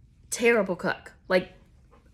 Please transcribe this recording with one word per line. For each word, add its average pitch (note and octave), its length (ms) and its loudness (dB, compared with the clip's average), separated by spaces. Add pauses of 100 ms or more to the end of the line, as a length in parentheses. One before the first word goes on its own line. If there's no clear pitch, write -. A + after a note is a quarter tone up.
(300)
terrible A3 440 0
cook. - 380 -6 (160)
Like, F#3 240 0 (600)